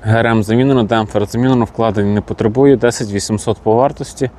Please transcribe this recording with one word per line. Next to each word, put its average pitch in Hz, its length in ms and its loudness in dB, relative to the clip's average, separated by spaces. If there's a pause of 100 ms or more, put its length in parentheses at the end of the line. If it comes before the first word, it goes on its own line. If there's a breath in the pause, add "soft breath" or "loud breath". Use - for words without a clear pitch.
Г 110 180 2
Р 113 60 0
М 113 160 2
замінено, 123 420 2
демпфер 107 420 -2
замінено, 123 380 0
вкладень 104 500 -2
не 104 60 0
потребує, 123 560 2
десять 113 360 -2
вісімсот 101 460 -4
по 110 160 0
вартості. 135 640 -2